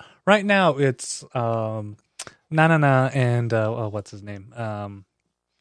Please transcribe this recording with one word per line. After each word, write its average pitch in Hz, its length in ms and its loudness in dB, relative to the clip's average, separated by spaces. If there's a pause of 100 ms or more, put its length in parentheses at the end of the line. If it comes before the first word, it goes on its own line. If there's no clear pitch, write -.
(260)
right 202 180 4
now 190 340 2
it's, - 440 -2 (120)
um, 110 640 -4 (520)
Nanana 151 640 4
and, 120 380 0
uh, 110 240 0
oh, 113 120 -4
what's 101 220 -10
his 104 120 -18
name? 101 340 -16
Um, 104 480 -10 (560)